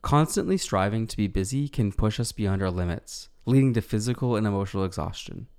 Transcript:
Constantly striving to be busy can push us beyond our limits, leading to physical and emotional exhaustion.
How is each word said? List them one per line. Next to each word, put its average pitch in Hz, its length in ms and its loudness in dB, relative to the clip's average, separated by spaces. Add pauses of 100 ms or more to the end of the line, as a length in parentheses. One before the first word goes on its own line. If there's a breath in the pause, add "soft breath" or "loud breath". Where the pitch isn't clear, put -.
Constantly 160 540 2
striving 104 500 0
to - 100 -10
be 104 120 0
busy 120 400 -2
can 107 240 0
push 107 260 0
us 120 140 -4
beyond 98 280 0
our 95 100 0
limits, 90 580 -4 (180)
leading 131 280 6
to 113 60 2
physical 117 540 -2
and 107 100 0
emotional 98 400 0
exhaustion. - 640 -6 (120)